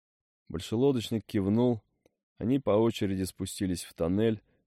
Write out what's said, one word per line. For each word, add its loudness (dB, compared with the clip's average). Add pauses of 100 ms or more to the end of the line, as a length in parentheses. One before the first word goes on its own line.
(500)
Большелодочник 0
кивнул. 2 (580)
Они 0
по 0
очереди 2
спустились -4
в -18
тоннель, 0 (260)